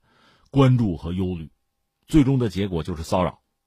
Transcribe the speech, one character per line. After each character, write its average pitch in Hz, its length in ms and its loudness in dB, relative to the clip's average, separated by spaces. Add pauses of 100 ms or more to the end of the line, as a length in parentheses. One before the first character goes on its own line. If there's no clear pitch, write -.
(520)
关 131 260 4
注 98 200 0
和 82 160 -8
忧 92 220 -4
虑， 80 140 -12 (560)
最 151 180 4
终 135 140 2
的 120 120 0
结 98 180 -4
果 82 160 -4
就 87 120 -8
是 78 80 -10
骚 92 200 0
扰。 - 160 -6 (280)